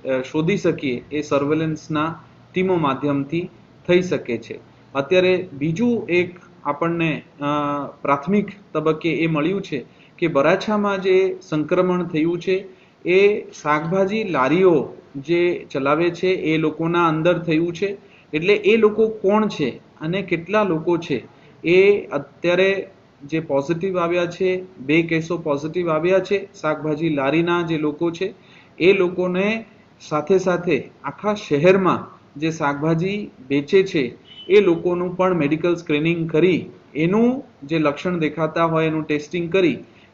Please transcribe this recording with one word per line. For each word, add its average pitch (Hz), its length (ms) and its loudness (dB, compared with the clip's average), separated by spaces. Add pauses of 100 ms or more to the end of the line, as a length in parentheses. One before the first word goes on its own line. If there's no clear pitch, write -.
અ, 131 180 -2
શોધી 165 340 -2
શકીએ, 135 560 -2
એ 147 100 -4
સર્વેલન્સના 156 1000 -2 (320)
ટીમો 185 220 0
માધ્યમથી 143 760 -2 (380)
થઈ 180 140 6
શકે 127 360 -4
છે. - 220 -14 (340)
અત્યારે 180 580 2
બીજું 180 560 -2
એક 175 300 0 (260)
આપણને, 160 580 -2 (180)
અ, 147 40 -6 (580)
પ્રાથમિક 156 440 0 (280)
તબક્કે 156 380 0
એ 151 140 0
મળ્યું 160 360 -2
છે 131 220 -8 (340)
કે 175 80 -2
વરાછામાં 190 760 0
જે 185 400 2
સંક્રમણ 175 600 0
થયું 165 380 -2
છે, 190 260 -2 (400)
એ 196 440 2
શાકભાજી 190 760 0
લારીઓ 156 640 4 (280)
જે 170 560 0
ચલાવે 151 380 0
છે, 165 180 -2
એ 160 280 0
લોકોના 165 520 0
અંદર 160 300 2
થયું 165 340 0
છે. 196 240 -4 (360)
એટલે 170 220 2
એ 214 220 2
લોકો 214 320 4
કોણ 214 400 0
છે 123 320 -4 (200)
અને 175 220 -4
કેટલા 180 400 -2
લોકો 170 360 0
છે, 143 260 -4 (400)
એ 190 420 4
અત્યારે 180 840 -2 (340)
જે 156 160 -4
positive 165 580 -2
આવ્યા 175 280 0
છે, 185 360 -2 (160)
બે 147 240 2
કેસો 165 360 -2
positive 156 520 -4
આવ્યા 175 280 2
છે, 196 300 -2 (120)
શાકભાજી 151 480 -2
લારીના 160 540 0
જે 160 160 -2
લોકો 151 320 -2
છે, 190 240 -6 (440)
એ 180 140 6
લોકોને 185 720 0 (440)
સાથે 165 300 2
સાથે 175 520 0 (140)
આખા 202 300 -4
શહેરમાં 175 880 2 (200)
જે 160 100 0
શાકભાજી 160 800 -2 (200)
વેચે 143 320 4
છે, 139 340 -2 (320)
એ 202 120 8
લોકોનું 175 560 0
પણ 185 180 2
medical 160 400 0
screening 165 560 -2
કરી, 156 400 2 (240)
એનું 226 500 2 (220)
જે 160 120 -2
લક્ષણ 156 400 0
દેખાતા 160 460 0
હોય, 160 220 2
એનું 156 200 -2
testing 165 460 -4
કરી, 180 260 2 (360)